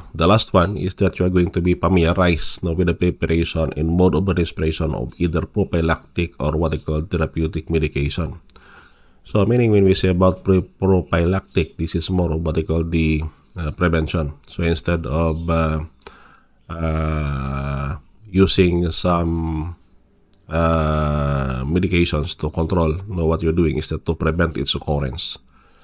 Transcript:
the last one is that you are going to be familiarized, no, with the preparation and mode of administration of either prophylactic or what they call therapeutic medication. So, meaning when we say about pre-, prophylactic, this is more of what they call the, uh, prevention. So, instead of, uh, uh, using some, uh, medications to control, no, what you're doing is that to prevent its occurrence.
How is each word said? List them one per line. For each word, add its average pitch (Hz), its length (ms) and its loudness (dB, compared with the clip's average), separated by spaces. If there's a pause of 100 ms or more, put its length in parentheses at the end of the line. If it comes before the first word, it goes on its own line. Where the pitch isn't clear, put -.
(160)
the 80 100 2
last 104 280 2
one 95 240 4
is 90 180 -4
that 95 240 0
you 90 60 2
are 90 40 2
going 90 220 2
to 90 100 -2
be 87 140 2
familiarized, 87 880 2
no, 85 100 -2
with 87 140 2
the 87 80 0
preparation 82 840 0
and 82 120 0
mode 90 260 4
of 92 80 0
administration 80 720 -2
of 62 260 -8
either 82 240 0
prophylactic 82 960 -2
or 76 160 -2
what 80 140 0
they - 80 -2
call 78 220 -4
therapeutic 80 680 -4
medication. 76 720 -4 (800)
So, 104 220 0
meaning 117 260 4
when 101 140 6
we 95 80 6
say 95 160 2
about 92 340 2
pre-, 92 180 4
prophylactic, 92 1160 0
this 82 180 -6
is 85 140 -2
more 90 220 0
of 80 100 -2
what 80 140 -2
they 80 80 0
call 82 200 0
the, 80 400 0 (320)
uh, 78 160 -6
prevention. 80 640 -2 (140)
So, - 160 -6
instead 82 420 -2
of, 82 440 -2
uh, 80 360 0 (840)
uh, 71 1300 -4 (320)
using 90 640 2
some, 82 840 -2 (760)
uh, 73 1120 0
medications 85 760 0
to 76 100 -4
control, 82 580 0
no, 87 180 -4
what 80 160 0
you're 80 140 0
doing 80 220 2
is 80 120 -4
that - 160 -6
to 85 100 -2
prevent 80 420 -2
its - 180 -4
occurrence. 71 640 -4 (460)